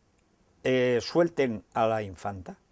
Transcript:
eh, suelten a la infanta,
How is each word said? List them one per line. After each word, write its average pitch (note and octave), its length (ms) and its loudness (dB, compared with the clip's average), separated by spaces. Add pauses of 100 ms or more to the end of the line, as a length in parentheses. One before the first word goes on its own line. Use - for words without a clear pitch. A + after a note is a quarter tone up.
(640)
eh, B2+ 380 2
suelten C3+ 720 0
a A2+ 120 2
la A2 160 0
infanta, G2 540 -10 (160)